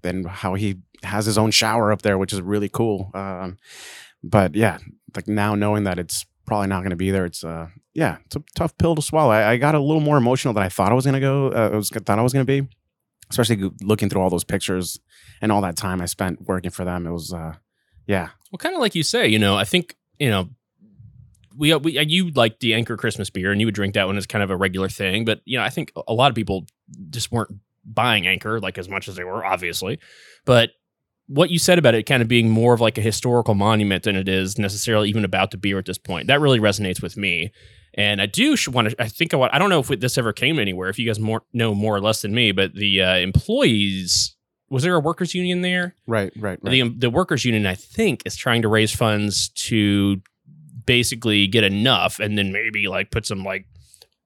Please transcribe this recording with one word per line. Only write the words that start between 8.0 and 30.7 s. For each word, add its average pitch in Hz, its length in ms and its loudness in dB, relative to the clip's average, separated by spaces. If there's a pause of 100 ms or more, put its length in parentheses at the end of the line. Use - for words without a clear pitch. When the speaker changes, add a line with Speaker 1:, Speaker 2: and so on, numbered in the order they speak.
Speaker 1:
it's - 120 -14
a - 60 -8 (140)
tough 170 220 -4
pill 170 160 2
to 151 80 -2
swallow. 151 280 2
I, 107 200 4
I 120 80 4
got 147 160 2
a 151 60 2
little 156 200 0
more 147 160 2
emotional 127 380 2
than 101 80 2
I 95 80 0
thought 98 200 2
I 117 40 6
was 127 100 2
gonna 135 160 2
go, 135 280 0
uh, 110 260 0
I - 20 0
was, 104 140 -2
thought 104 280 0
I 113 40 2
was 123 100 2
gonna 135 140 2
be, 139 200 0 (640)
especially 120 260 2
g-, 95 140 -4 (120)
looking 104 260 2
through 95 140 0
all 92 80 2
those 87 140 -2
pictures 92 540 -4 (440)
and 107 100 2
all 101 80 4
that 92 160 -4
time 92 240 -4
I 87 60 -4
spent 92 420 -6
working 92 220 -4
for 92 160 -10
them. 87 200 -6
It 85 60 -6
was, 82 200 -10
uh, 82 220 -10 (520)
yeah. 92 240 -4 (200)
Speaker 2:
Well, 190 80 -14
kinda 349 200 -4
like 226 180 0
you 160 80 0
say, 226 240 2
you 110 100 6
know, 101 180 4
I 98 80 2
think, 180 320 -2 (220)
you 143 100 0
know, 95 200 0 (1080)
we, 147 180 4
we, 147 240 0
uh, 151 40 2
you 170 280 0
like 117 300 2
the 113 140 2
Anchor 113 220 -2
Christmas 107 340 -4
beer 95 220 -2
and 101 80 0
you 113 60 2
would 107 80 -2
drink 98 200 -2
that 98 120 2
one 98 100 -2
as 98 100 -6
kind 104 160 -2
of 95 80 -2
a 95 60 -2
regular 95 320 0
thing. 101 360 -2
But, 110 200 -2
you 127 140 -4
know, 107 60 0
I 101 40 -2
think - 240 -8 (160)
a - 60 -2
lot 131 160 4
of 123 40 -6
people 98 320 -4 (440)
just 120 200 -8
weren't 113 220 -4 (320)
buying 110 420 0
Anchor, 107 340 -2
like, 95 180 -6
as 92 100 -10
much 98 200 -8
as 95 80 -12
they 90 80 -10
were, 95 200 -8
obviously. 92 540 -4 (460)
But 117 260 6 (560)